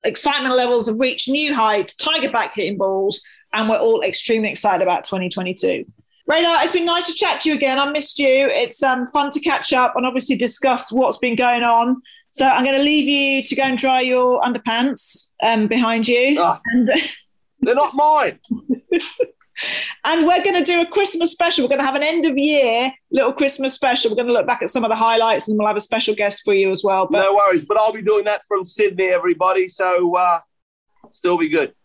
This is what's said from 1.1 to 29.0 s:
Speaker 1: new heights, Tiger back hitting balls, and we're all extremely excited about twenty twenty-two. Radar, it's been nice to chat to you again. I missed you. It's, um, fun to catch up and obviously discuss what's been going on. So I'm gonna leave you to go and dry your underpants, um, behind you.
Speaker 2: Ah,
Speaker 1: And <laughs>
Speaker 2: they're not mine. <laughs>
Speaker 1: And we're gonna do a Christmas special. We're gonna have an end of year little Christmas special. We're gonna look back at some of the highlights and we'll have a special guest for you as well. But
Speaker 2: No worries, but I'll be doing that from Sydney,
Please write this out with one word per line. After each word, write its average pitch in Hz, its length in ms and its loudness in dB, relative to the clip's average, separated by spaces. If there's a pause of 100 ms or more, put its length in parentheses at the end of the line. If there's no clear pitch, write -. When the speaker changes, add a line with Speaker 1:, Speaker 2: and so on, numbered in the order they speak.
Speaker 1:
new 294 260 -2
heights, 220 400 0
Tiger 277 360 -2
back 220 240 -4
hitting 196 240 -4
balls, 196 440 -2 (300)
and 214 160 -2
we're 220 100 0
all 226 240 2
extremely 214 480 -2
excited 185 320 -2
about 180 220 0
twenty 185 240 -4
twenty-two. 185 560 -4 (420)
Radar, 330 360 2
it's 330 100 -2
been 349 140 0
nice 339 200 -2
to 330 80 -6
chat - 260 -2
to 302 80 -2
you 302 80 -2
again. 269 220 0
I 285 120 0
missed 294 300 -4
you. 269 280 4
It's, - 360 -2
um, 254 240 0
fun 285 240 -2
to 302 80 -4
catch - 320 -2
up 254 240 2
and 247 100 -2
obviously 254 300 -2
discuss 247 560 0
what's 240 260 0
been 240 160 -2
going 240 300 0
on. 240 360 2 (300)
So - 160 0
I'm 262 180 4
gonna 269 140 2
leave 285 300 2
you 277 360 0
to 269 120 -4
go 269 80 0
and 262 120 0
dry 262 260 2
your 247 400 2
underpants, 240 920 -4 (100)
um, 220 240 2
behind 226 400 0
you. 254 320 2
Speaker 2:
Ah, 170 280 0
Speaker 1:
And 233 220 2 (380)
<laughs> - 340 -18
Speaker 2:
they're 247 140 2
not 277 200 0
mine. 294 500 2
<laughs> - 60 -12 (1500)
Speaker 1:
And 320 220 2
we're 349 160 4
gonna 359 220 0
do 349 160 0
a 339 60 2
Christmas 339 460 0
special. 339 320 0
We're 247 40 0
gonna 277 160 0
have 269 100 0
an 285 80 -2
end 320 220 0
of 277 140 0
year 262 520 2 (200)
little 262 240 0
Christmas 269 400 -2
special. 247 360 0
We're 214 60 -4
gonna 240 160 -2
look 214 140 2
back 247 160 -2
at 175 80 -4
some 240 140 -2
of 220 40 -2
the 220 80 0
highlights 226 520 2
and 214 100 0
we'll 208 80 2
have 208 100 0
a 208 40 -2
special 220 340 -2
guest 202 300 -2
for 208 100 2
you 196 160 2
as 185 120 -4
well. 190 280 2
But 202 120 2
Speaker 2:
No 196 120 2
worries, 196 320 2
but 220 120 0
I'll 220 140 2
be 220 80 -10
doing 208 240 0
that 208 240 -2
from 196 160 -2
Sydney, 190 440 -2